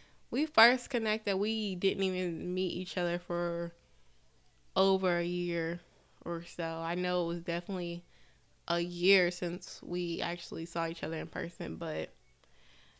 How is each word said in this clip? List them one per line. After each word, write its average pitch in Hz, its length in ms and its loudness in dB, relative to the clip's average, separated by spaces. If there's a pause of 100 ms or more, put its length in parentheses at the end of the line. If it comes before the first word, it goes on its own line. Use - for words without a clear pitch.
(300)
we 285 160 2
first 247 440 6
connected, 220 460 0
we 214 380 0
didn't 190 300 2
even 180 500 -2
meet 185 180 0
each - 240 -6
other 175 220 0
for 170 540 -4 (1040)
over 190 420 4
a 175 60 0
year 175 560 -2 (440)
or 170 200 -4
so. 170 200 -6
I 165 320 -2
know 180 260 2
it 170 60 0
was 170 140 -4
definitely 175 600 -4 (640)
a 170 140 2
year 175 500 4
since 175 540 -6
we 175 360 -4
actually 170 460 -6
saw 165 220 -4
each 165 160 -8
other 160 120 -4
in 156 120 -6
person, 170 480 -8
but 160 340 -6 (880)